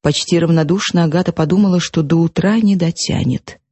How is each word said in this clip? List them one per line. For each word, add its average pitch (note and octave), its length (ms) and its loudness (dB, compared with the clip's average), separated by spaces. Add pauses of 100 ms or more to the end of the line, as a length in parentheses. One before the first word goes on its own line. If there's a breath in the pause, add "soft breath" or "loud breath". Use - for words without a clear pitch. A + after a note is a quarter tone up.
Почти D3+ 380 0
равнодушно E3+ 640 0
Агата E3+ 280 0
подумала, F3+ 460 2
что - 240 -2
до D3+ 140 0
утра E3+ 420 0
не G3+ 160 2
дотянет. - 840 -4 (120)